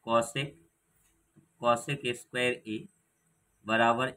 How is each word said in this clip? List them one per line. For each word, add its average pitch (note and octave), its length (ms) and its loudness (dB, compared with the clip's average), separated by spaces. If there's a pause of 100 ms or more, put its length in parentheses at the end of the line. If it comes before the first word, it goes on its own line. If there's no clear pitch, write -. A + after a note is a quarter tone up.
cosec, A#2 460 0 (1080)
cosec A#2+ 540 0
स्क्वायर B2 540 -2
A G#2+ 100 -6 (880)
बराबर A#2 500 2